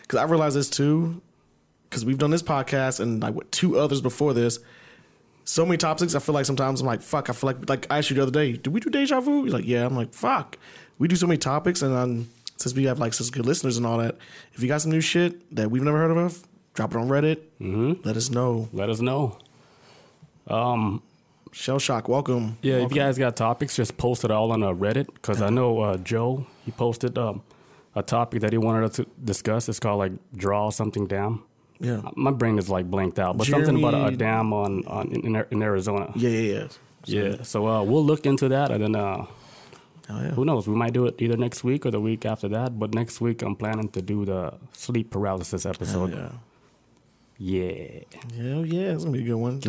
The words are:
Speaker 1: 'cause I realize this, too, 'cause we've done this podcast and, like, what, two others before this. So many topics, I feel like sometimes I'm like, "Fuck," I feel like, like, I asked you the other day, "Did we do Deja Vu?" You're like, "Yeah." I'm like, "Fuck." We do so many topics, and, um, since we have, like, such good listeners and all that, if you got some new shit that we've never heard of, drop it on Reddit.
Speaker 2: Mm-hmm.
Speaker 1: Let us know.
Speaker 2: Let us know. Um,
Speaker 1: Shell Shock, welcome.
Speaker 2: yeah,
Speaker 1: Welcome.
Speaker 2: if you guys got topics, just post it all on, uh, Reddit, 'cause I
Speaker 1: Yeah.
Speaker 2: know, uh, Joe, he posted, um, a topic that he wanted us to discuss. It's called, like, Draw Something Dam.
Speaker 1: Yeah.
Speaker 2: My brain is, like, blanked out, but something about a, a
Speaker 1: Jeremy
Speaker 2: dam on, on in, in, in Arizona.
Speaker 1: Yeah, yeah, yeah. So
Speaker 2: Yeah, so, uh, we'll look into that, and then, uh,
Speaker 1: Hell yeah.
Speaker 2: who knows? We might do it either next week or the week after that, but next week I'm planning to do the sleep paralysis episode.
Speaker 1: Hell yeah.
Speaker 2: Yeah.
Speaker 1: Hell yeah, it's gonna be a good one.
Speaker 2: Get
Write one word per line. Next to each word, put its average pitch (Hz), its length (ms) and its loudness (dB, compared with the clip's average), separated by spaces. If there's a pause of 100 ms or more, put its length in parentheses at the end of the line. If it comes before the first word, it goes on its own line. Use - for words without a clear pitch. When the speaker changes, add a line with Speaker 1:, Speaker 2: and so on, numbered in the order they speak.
Speaker 1:
'cause 123 120 -2
I 123 60 2
realize 156 280 4
this, 139 160 2
too, 165 520 2 (680)
'cause 113 160 -2
we've 135 140 2
done 147 100 4
this 165 140 2
podcast 135 560 0
and, 113 220 0
like, 110 120 -2
what, - 180 -10
two - 280 2
others 143 200 2
before 135 360 0
this. 120 240 2 (840)
So - 220 2
many 175 120 2
topics, 165 360 0
I 143 60 2
feel 147 160 2
like 139 100 2
sometimes 131 360 0
I'm 131 60 0
like, 113 140 0
"Fuck," - 300 -2
I - 20 -2
feel 135 140 0
like, 131 200 -4
like, 135 220 0
I 147 80 0
asked 147 140 2
you 135 40 0
the 135 60 4
other 131 100 2
day, 143 220 2
"Did 117 140 -6
we 175 120 0
do 262 120 -4
Deja 277 280 2
Vu?" 285 260 2
You're 196 100 0
like, 117 120 -2
"Yeah." 120 200 2
I'm 131 80 -2
like, 117 180 -2
"Fuck." - 420 -2 (440)
We 147 80 4
do 180 80 4
so 175 100 4
many 170 140 4
topics, 160 420 0
and, 135 140 2
um, 120 340 0 (280)
since 127 180 -2
we 135 100 2
have, 123 140 0
like, 113 160 0
such 120 160 -2
good 123 160 -2
listeners 131 280 2
and 120 120 0
all 117 100 0
that, 117 200 0 (360)
if - 80 -8
you 127 60 0
got 147 160 2
some 160 80 0
new 160 100 2
shit 175 540 0
that 107 160 0
we've 127 100 0
never 147 160 2
heard 165 180 4
of, 170 320 -2 (260)
drop - 180 -2
it 117 60 -2
on 117 120 0
Reddit. 156 300 2 (200)
Speaker 2:
Mm-hmm. 107 340 0 (120)
Speaker 1:
Let 110 100 -2
us 117 140 0
know. 120 420 0
Speaker 2:
Let 104 180 -2
us 110 120 -2
know. 127 360 0 (1120)
Um, 113 540 0 (500)
Speaker 1:
Shell - 280 -2
Shock, 123 280 -2
welcome. 120 540 0
Speaker 2:
yeah, 135 160 2
Speaker 1:
Welcome. 123 80 4
Speaker 2:
if 127 100 -2
you 143 80 2
guys 135 140 2
got 123 180 0
topics, 120 400 0
just - 220 0
post 123 260 0
it 110 80 2
all 110 220 4
on, 110 100 2
uh, 98 80 2
Reddit, 104 360 0 (140)
'cause 107 200 0
I 101 40 2
Speaker 1:
Yeah. 101 40 2
Speaker 2:
know, 120 320 2
uh, 101 160 0
Joe, 117 480 -2 (200)
he 123 60 -8
posted, 120 460 -2
um, 107 240 -4 (520)
a 107 80 -2
topic 117 400 0
that 107 120 2
he 113 40 4
wanted 110 280 2
us 107 100 -2
to 120 100 -2 (180)
discuss. 110 440 0
It's 110 120 -2
called, 104 200 0
like, 95 140 -2 (200)
Draw 101 360 0
Something 104 380 -2
Dam. 101 340 -2 (400)
Speaker 1:
Yeah. 120 200 -2 (140)
Speaker 2:
My 135 160 2
brain 113 260 2
is, 92 120 0
like, 92 200 0
blanked 95 300 0
out, 92 180 0
but 113 100 2
something 147 320 4
about - 140 4
a, - 40 2
a - 40 2
Speaker 1:
Jeremy - 160 0
Speaker 2:
dam 110 360 2
on, 101 340 -2
on 101 240 -4
in, 113 240 -2
in, 107 160 0
in 107 100 0
Arizona. 101 540 0
Speaker 1:
Yeah, 120 140 2
yeah, 110 240 0
yeah. 101 140 -4 (360)
So - 80 -8
Speaker 2:
Yeah, 104 320 -2
so, 107 240 -2
uh, 110 160 2
we'll 143 220 4
look 151 200 2
into 139 220 2
that, 135 240 2
and 107 100 0
then, 107 140 0
uh, 101 300 -4 (840)
Speaker 1:
Hell 107 160 -8
yeah. 151 80 -4
Speaker 2:
who 127 140 0
knows? 120 240 0
We 107 60 0
might 117 180 0
do 123 120 2
it 117 140 -2
either 117 180 0
next 120 280 -2
week 139 200 0
or 131 60 -2
the 110 80 0
week 110 260 -2
after 107 240 -4
that, 117 300 -4
but 107 140 -4
next 113 260 -2
week 117 220 -2
I'm 101 140 0
planning 107 340 -2
to 98 120 -4
do 101 240 0
the 92 280 -2 (200)
sleep 117 380 -2
paralysis 95 540 -2
episode. 92 480 -2
Speaker 1:
Hell - 60 -10
yeah. 87 100 -8 (1120)
Speaker 2:
Yeah. 90 580 -4 (360)
Speaker 1:
Hell 135 300 -4
yeah, 180 260 -2
it's 147 100 -4
gonna 143 140 -2
be 127 60 -4
a - 20 -6
good 117 100 -2
one. 120 240 -2
Speaker 2:
Get 135 100 -8